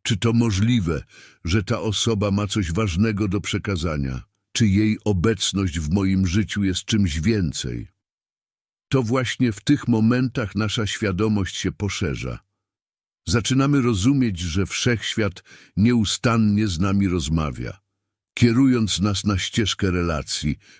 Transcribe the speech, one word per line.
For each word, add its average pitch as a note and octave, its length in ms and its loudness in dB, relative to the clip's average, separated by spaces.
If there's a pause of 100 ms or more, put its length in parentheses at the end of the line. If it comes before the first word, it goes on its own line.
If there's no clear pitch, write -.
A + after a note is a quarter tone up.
Czy A#2 140 -2
to A2+ 160 0
możliwe, G#2+ 680 2 (420)
że G2 180 0
ta G#2 180 -4
osoba G#2 500 -2
ma G2+ 160 0
coś F#2 260 -2
ważnego G#2 560 0
do F#2+ 120 -2
przekazania? D#2 800 -4 (300)
Czy A#2 140 4
jej G#2 380 2
obecność F#2+ 760 0
w D2+ 100 -4
moim F#2+ 360 2
życiu G2+ 380 -2
jest F#2 200 -2
czymś F#2 360 0
więcej? D2+ 680 -2 (1040)
To C3+ 120 2
właśnie A#2+ 500 0
w - 80 -14
tych - 280 2
momentach A#2+ 680 2
nasza G#2+ 320 -2
świadomość G2+ 720 -2
się E2+ 160 -2
poszerza. C2 640 -6 (880)
Zaczynamy C3+ 560 2
rozumieć, A#2 580 2
że F2+ 260 -2
wszechświat - 760 -2 (340)
nieustannie A2 920 2
z E2 100 -2
nami G2 300 2
rozmawia, D2 720 -2 (540)
kierując A#2+ 640 4
nas G2+ 240 0
na G2+ 140 2
ścieżkę G2 520 -2
relacji, D#2+ 640 -2 (240)